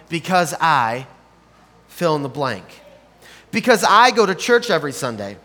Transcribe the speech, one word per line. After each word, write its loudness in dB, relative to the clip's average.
"Because -2
I," 0
fill -2
in -2
the -6
blank? -6
"Because 0
I 6
go 2
to -2
church 0
every -2
Sunday. -8